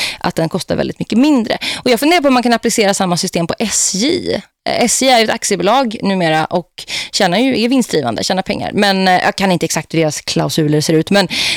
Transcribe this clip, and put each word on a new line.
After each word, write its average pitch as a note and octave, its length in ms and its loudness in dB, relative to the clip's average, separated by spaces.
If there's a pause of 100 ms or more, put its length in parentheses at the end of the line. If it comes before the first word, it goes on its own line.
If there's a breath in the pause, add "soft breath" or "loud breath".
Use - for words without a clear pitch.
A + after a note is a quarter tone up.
(200 loud breath)
att - 160 -4
den E3 140 -2
kostar - 260 -4
väldigt - 240 -4
mycket G#3 180 -2
mindre. C4 400 2 (260 loud breath)
Och B3+ 80 0
jag A#3 80 2
funderar E4 220 2
på C#4 60 0
om C4 60 4
man A#3+ 100 2
kan A#3+ 100 2
applicera A3 400 2
samma F3 240 0
system F3 300 -2
på - 120 -4
S - 360 -2
J. G3+ 380 -2
Eh, - 500 -4
S - 180 0
J C4 80 2
är B3 80 6
ju A3+ 60 4
ett G3 60 0
aktiebolag A3 760 0
numera E3 420 2
och - 240 -4 (420 loud breath)
tjänar F#3 260 2
ju, B3 260 2
är A#3+ 60 0
vinstdrivande, D#3 540 0
tjänar F#3+ 180 -2
pengar. - 320 -6
Men, F#3+ 340 2
eh, F#3 160 4
jag - 120 0
kan F#3+ 160 0
inte D#3+ 140 0
exakt - 280 -6
hur D#3+ 60 0
deras D#3 220 0
klausuler D3+ 600 0
ser D#3+ 120 0
ut, D#3+ 160 2
men G3 180 2 (300 loud breath)